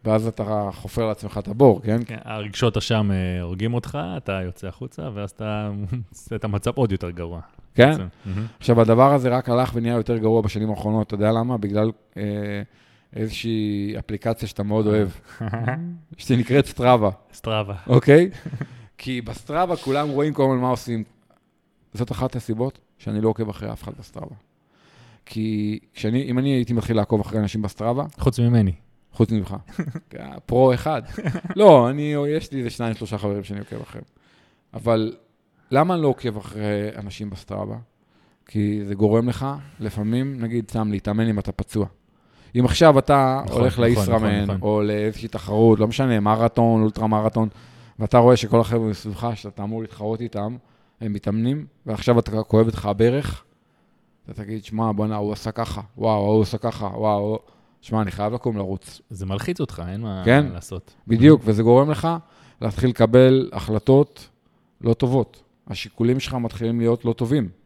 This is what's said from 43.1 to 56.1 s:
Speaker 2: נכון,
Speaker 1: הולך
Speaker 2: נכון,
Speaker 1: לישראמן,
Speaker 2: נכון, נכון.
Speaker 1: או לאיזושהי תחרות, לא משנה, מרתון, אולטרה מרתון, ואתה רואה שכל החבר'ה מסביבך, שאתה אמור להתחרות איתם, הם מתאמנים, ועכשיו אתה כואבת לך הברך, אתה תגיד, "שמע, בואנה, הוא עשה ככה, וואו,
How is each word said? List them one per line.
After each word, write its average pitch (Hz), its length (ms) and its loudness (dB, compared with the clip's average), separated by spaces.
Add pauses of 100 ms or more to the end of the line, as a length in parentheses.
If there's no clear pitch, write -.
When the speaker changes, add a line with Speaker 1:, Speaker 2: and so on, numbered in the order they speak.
Speaker 2:
נכון, 123 140 -2
Speaker 1:
הולך 123 120 4
Speaker 2:
נכון, 120 120 0
Speaker 1:
לישראמן, 107 580 2
Speaker 2:
נכון, 98 140 -2
נכון. 104 140 -2
Speaker 1:
או 104 120 2
לאיזושהי 107 460 -2
תחרות, 107 520 4
לא 107 80 4
משנה, 120 320 0
מרתון, 113 600 4
אולטרה 110 240 -2
מרתון, 110 420 0 (500)
ואתה 107 200 2
רואה 120 180 8
שכל 117 240 2
החבר'ה 113 280 0
מסביבך, 107 460 -6
שאתה 104 280 -14
אמור 110 200 -8
להתחרות 110 380 -8
איתם, 110 360 -8 (440)
הם 110 120 -6
מתאמנים, 113 540 -2 (200)
ועכשיו 117 320 2
אתה 110 240 -2
כואבת 113 320 4
לך - 120 -6
הברך, 117 580 0 (800)
אתה 107 100 -18
תגיד, 107 300 -10
"שמע, 110 280 -2
בואנה, 107 240 -2
הוא 104 160 -4
עשה 110 180 -8
ככה, 113 300 -6 (180)
וואו, 107 340 2